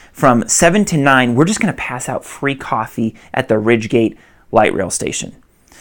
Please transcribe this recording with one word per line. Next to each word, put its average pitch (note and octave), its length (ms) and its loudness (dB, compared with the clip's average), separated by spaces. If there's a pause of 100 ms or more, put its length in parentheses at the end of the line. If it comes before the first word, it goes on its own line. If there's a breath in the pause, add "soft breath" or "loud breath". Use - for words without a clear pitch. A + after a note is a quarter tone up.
(120)
from A#2+ 340 2
seven F#3 380 2
to F3 120 -2
nine, C3 380 2
we're D3 120 4
just G#3+ 120 -2
gonna F#3 140 0
pass - 360 -8
out B2+ 160 -6
free C#3 300 -6
coffee A2+ 600 -4 (160 soft breath)
at - 160 -4
the A2+ 60 2
Ridgegate A2 600 2 (360 soft breath)
Light G#2+ 220 2
Rail F2+ 160 -4
Station. - 440 -8 (460 loud breath)